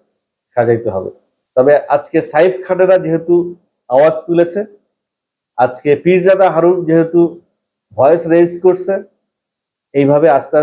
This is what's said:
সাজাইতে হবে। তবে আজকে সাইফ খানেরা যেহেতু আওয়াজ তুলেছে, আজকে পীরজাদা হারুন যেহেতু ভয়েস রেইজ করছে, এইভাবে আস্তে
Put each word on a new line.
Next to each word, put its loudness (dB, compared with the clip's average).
সাজাইতে -2
হবে। -8
তবে 4
আজকে -4
সাইফ 0
খানেরা 0
যেহেতু -2
আওয়াজ 2
তুলেছে, -2
আজকে -2
পীরজাদা 2
হারুন 0
যেহেতু 0
ভয়েস 2
রেইজ 2
করছে, 0
এইভাবে 2
আস্তে -4